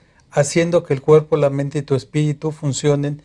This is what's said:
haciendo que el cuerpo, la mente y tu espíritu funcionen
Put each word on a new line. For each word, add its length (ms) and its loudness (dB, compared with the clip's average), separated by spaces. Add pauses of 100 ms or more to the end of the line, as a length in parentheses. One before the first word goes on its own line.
(320)
haciendo 520 0
que 120 -4
el 80 -4
cuerpo, 340 4
la 140 2
mente 280 -4
y 40 -4
tu 100 -4
espíritu 580 -2
funcionen 720 -2